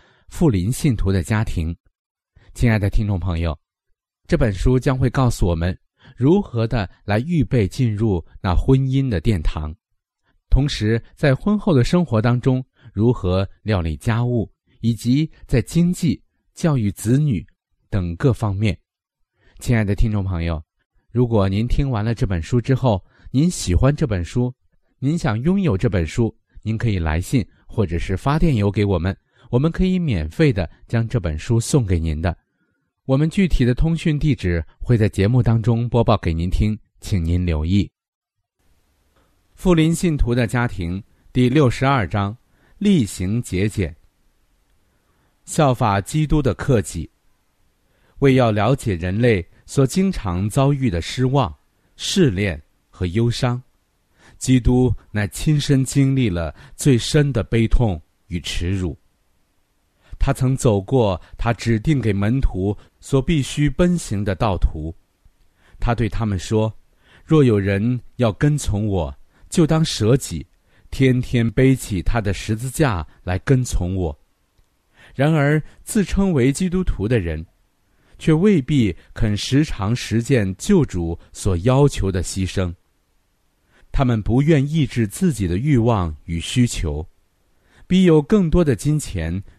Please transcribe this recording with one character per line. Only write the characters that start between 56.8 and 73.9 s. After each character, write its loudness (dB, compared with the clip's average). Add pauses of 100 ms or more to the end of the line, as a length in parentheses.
深 2
的 -2
悲 0
痛 2 (260)
与 -6
耻 -4
辱。 -4 (1200)
他 0
曾 0
走 2
过 0 (160)
他 -2
指 -2
定 0
给 0
门 0
徒 0 (260)
所 0
必 0
须 -2
奔 0
行 -6
的 -2
道 -2
途。 -2 (840)
他 0
对 -2
他 -4
们 -2
说 -2 (520)
：“若 4
有 4
人 0 (160)
要 0
跟 0
从 -2
我， -2 (420)
就 4
当 2
舍 2
己， -6 (460)
天 2
天 0
背 4
起 -4
他 2
的 -2
十 -4
字 -8
架 -2 (160)
来 -4
跟 2
从 -4